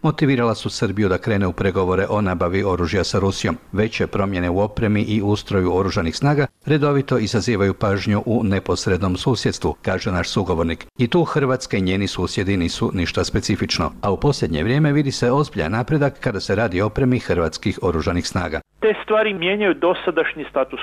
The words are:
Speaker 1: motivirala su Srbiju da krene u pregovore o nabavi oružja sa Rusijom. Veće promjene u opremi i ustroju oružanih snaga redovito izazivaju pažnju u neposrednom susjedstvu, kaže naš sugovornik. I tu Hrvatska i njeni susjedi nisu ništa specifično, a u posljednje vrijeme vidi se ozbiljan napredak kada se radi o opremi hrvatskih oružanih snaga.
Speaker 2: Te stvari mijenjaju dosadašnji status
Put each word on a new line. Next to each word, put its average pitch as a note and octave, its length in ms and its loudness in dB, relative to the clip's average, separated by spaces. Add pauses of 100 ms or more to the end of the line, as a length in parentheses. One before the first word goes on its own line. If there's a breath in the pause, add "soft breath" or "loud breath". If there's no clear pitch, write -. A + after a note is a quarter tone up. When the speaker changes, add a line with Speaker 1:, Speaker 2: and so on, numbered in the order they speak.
Speaker 1:
motivirala C3+ 520 2
su - 160 -8
Srbiju G2+ 380 0
da F2+ 100 2
krene G2+ 280 0
u F2+ 60 0
pregovore F#2+ 560 0
o G#2 120 0
nabavi F#2 440 0
oružja F2+ 400 0
sa - 140 0
Rusijom. F#2+ 380 0 (160)
Veće G#2+ 340 0
promjene F#2+ 440 -2
u F#2 100 0
opremi G#2 420 0
i G#2+ 200 0
ustroju G2 540 0
oružanih F2+ 400 0
snaga C#3+ 300 2 (200)
redovito C#3 520 2
izazivaju G2+ 560 2
pažnju G2+ 520 0
u A2+ 180 2
neposrednom F#2+ 720 0
susjedstvu, G#2+ 640 0
kaže F#2+ 300 -2
naš E2+ 160 -2
sugovornik. E2+ 580 -2 (120)
I B2 100 2
tu F3 160 4
Hrvatska C3 520 -2
i G2+ 40 2
njeni F#2+ 260 0
susjedi F#2+ 500 -2
nisu A#2+ 380 -2
ništa F2+ 300 -2
specifično, - 680 -2 (100)
a G2+ 100 2
u F#2 40 0
posljednje F2+ 480 0
vrijeme C#3+ 280 2
vidi C#3+ 200 2
se A#2+ 200 0
ozbiljan A2+ 400 0
napredak C3+ 480 0
kada G2+ 200 -2
se - 140 -2
radi F#2+ 280 0
o G#2+ 40 2
opremi B2+ 320 2
hrvatskih F2 640 -2
oružanih F2 460 0
snaga. D#2+ 320 -4 (200)
Speaker 2:
Te G#3+ 140 2 (100)
stvari G#3+ 300 2
mijenjaju F#3+ 400 0
dosadašnji D#3+ 760 0
status C3 320 -2